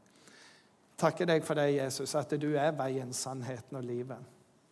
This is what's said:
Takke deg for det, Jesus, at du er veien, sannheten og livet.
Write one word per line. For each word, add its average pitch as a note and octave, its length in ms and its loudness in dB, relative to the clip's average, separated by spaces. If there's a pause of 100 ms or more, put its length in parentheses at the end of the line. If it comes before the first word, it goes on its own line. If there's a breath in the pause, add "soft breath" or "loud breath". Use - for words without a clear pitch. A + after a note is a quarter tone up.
(960 soft breath)
Takke D#3+ 300 2
deg D#3+ 180 4
for D3+ 140 0
det, C#3+ 160 4
Jesus, C3+ 400 -2
at D3 260 0
du D3+ 140 0
er D3 220 2
veien, C3 360 -2
sannheten C3 640 -6
og B2+ 80 -6
livet. A#2+ 360 -6 (520)